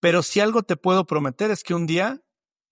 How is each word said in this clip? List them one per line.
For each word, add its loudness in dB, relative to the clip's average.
Pero 2
si 0
algo 2
te -2
puedo 2
prometer -2
es -6
que -4
un -2
día -2